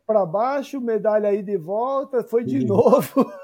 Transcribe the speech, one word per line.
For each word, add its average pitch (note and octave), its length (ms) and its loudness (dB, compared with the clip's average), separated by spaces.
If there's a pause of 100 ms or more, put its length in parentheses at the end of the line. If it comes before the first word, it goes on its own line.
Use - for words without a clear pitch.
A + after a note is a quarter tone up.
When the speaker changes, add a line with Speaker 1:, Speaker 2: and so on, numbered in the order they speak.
Speaker 1:
pra G#3+ 200 2
baixo, C4 560 -4
medalha G#3+ 480 0
aí G3+ 120 0
de G3 160 -4
volta, A#3+ 680 -4
foi A3+ 200 -2
de C4 180 -2
Speaker 2:
Sim. A3+ 60 0
Speaker 1:
novo. G#3+ 580 4 (180)